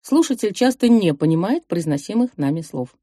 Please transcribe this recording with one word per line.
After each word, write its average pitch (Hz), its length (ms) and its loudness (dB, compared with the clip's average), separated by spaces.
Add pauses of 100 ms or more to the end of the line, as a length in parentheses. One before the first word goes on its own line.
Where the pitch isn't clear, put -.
Слушатель 269 540 0
часто 247 340 2
не 214 240 4
понимает 165 540 0
произносимых 170 720 -4
нами 151 240 -2
слов. 127 400 -10